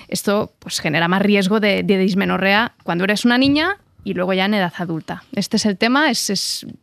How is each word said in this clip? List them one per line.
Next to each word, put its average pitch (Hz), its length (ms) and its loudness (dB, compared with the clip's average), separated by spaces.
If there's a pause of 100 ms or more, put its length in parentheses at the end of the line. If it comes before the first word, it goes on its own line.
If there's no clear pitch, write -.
esto, - 500 -2
pues, - 220 -8
genera 165 260 0
más 185 160 2
riesgo 202 380 2
de, 196 240 0
de 190 140 2
dismenorrea 190 720 2 (100)
cuando 175 220 -2
eres 202 200 0
una 240 140 4
niña 302 380 2 (300)
y 196 60 -4
luego 180 220 -2
ya 190 100 0
en 202 80 0
edad 185 240 0
adulta. 170 480 -8 (100)
Este 202 220 -2
es - 80 0
el 208 140 -2
tema, 269 320 2
es, - 180 -4
es, - 380 -6 (160)